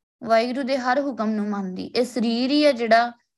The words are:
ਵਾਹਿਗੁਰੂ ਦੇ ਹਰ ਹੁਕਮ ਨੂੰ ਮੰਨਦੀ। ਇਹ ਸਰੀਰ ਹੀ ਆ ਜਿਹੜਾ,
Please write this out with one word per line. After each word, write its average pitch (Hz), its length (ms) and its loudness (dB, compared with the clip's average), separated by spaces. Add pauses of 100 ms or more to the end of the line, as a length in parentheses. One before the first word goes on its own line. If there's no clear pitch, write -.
(240)
ਵਾਹਿਗੁਰੂ 233 400 0
ਦੇ 269 140 -2
ਹਰ 254 220 0
ਹੁਕਮ 220 300 -4
ਨੂੰ 214 200 -2
ਮੰਨਦੀ। 185 360 -6 (100)
ਇਹ 247 100 2
ਸਰੀਰ 240 460 -2
ਹੀ 294 140 4
ਆ 285 60 6
ਜਿਹੜਾ, 233 400 2 (260)